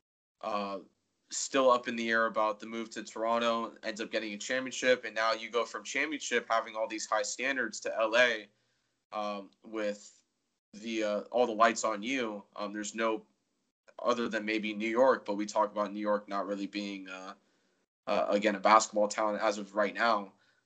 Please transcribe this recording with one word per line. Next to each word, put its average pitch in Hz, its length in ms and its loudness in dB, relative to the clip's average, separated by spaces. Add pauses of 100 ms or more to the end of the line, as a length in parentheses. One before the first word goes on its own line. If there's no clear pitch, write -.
(420)
uh, 101 360 -4 (520)
still 131 420 4
up 123 160 4
in 120 80 -4
the 113 140 -2
air 113 160 4
about 107 340 0
the 113 60 -14
move 113 260 -6
to 113 120 -10
Toronto, 113 680 -2 (100)
ends 107 180 -6
up 113 100 -8
getting 107 220 -4
a 104 40 -8
championship, 127 680 0
and 107 100 -8
now 113 180 2
you 113 160 -8
go 117 140 0
from 110 200 -10
championship 135 680 -2
having 113 260 0
all 110 120 -2
these 107 180 -6
high 107 180 0
standards 120 560 -4
to - 200 -6
L 110 180 2
A, 113 300 4 (720)
um, 104 320 -6 (140)
with 107 480 -6 (640)
the, 110 280 -4
uh, 104 160 0 (120)
all 120 160 4
the 113 60 0
lights 113 300 4
on 107 200 0
you. 117 400 -4 (120)
Um, 101 180 -6
there's 104 200 -6
no, 110 300 0 (800)
other 117 240 2
than 107 160 -2
maybe 107 300 -2
New 107 160 -4
York, 120 360 4
but 104 120 -2
we 104 80 -2
talk 104 260 0
about 104 220 -2
New 104 60 -6
York 104 280 0
not 101 180 -2
really 101 220 -4
being, 101 420 -6
uh, 92 240 -12 (720)
uh, 101 240 2
again, 104 260 2
a 95 40 -4
basketball 104 480 6
town 107 340 0
as 107 160 0
of 98 180 -10
right 101 200 2
now, 104 380 2 (320)